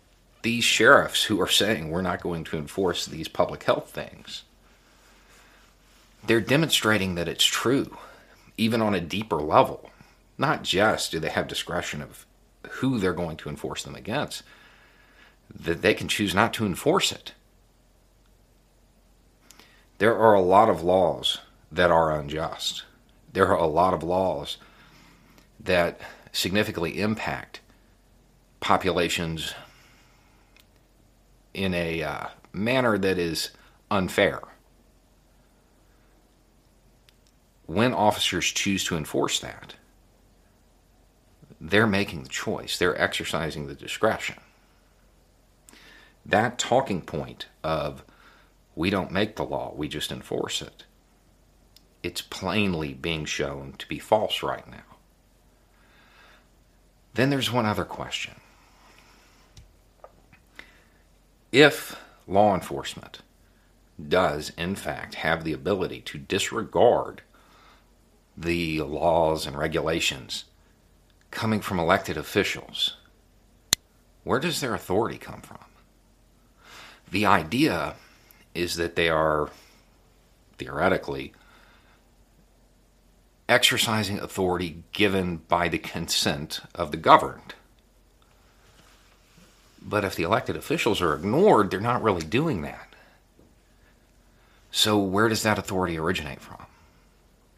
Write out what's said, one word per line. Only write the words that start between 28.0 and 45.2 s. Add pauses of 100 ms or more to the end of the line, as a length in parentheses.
populations (2000)
in
a,
uh, (260)
manner
that
is (380)
unfair. (3250)
When
officers
choose
to
enforce
that, (1900)
they're
making
the
choice.
They're
exercising
the
discretion. (1900)